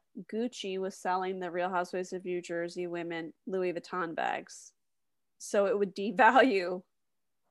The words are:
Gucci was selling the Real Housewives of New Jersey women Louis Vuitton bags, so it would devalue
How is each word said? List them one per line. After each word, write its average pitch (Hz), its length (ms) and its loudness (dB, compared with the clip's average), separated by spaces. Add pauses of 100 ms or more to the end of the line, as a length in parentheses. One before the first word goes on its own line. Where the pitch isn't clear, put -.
(320)
Gucci 214 460 -4
was 190 180 -4
selling 185 440 -2
the 180 100 -4
Real 175 180 -2
Housewives 185 440 -2
of 185 120 -8
New 180 160 -4
Jersey 175 460 -4
women 170 480 -6 (140)
Louis 185 240 0
Vuitton 175 420 -6
bags, - 580 -4 (680)
so 202 280 0
it 185 100 2
would 202 200 0
devalue 196 880 6 (680)